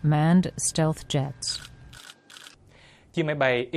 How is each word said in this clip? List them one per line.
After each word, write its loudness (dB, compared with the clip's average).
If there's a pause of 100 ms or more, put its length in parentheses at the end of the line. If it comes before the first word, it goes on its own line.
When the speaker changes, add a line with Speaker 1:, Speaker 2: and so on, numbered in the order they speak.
Speaker 1:
manned 4
stealth -2
jets. -4 (1500)
Speaker 2:
Chiếc -2
máy -2
bay 2